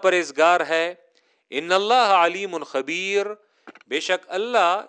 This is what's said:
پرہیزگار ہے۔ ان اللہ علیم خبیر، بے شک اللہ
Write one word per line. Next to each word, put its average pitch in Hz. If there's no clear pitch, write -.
پرہیزگار 170
ہے۔ 165
ان 160
اللہ 214
علیم 180
خبیر، 180
بے 135
شک 180
اللہ 202